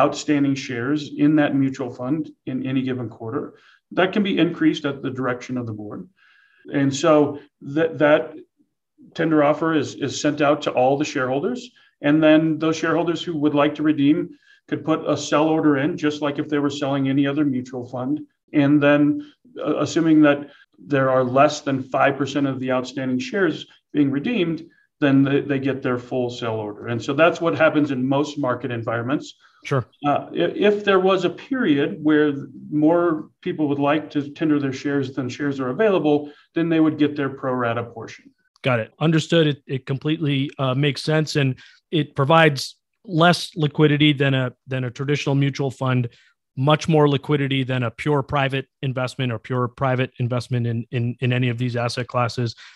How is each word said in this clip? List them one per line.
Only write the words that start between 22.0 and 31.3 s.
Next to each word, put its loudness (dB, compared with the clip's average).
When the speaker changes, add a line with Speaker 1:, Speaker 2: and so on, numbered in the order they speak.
Speaker 1:
percent -2
of -4
the -4
outstanding -4
shares -2
being 2
redeemed, -2
then 6
they, 2
they -4
get -4
their -2
full -4
sell -6
order. -12
And -4
so -6
that's 2
what 0
happens 2
in -2
most -2
market -4
environments. -4
Speaker 2:
Sure. 0
Speaker 1:
Uh, 0
i-, -2
if 0
there 4
was 2
a 0
period 0